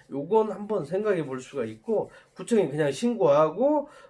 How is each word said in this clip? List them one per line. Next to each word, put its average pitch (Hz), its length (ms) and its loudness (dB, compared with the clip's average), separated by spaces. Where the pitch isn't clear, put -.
요건 208 420 0
한번 208 320 -4
생각해 190 400 -2
볼 131 160 -8
수가 127 260 -8
있고 113 440 -4
구청에 180 340 0
그냥 147 220 0
신고하고, 190 1000 2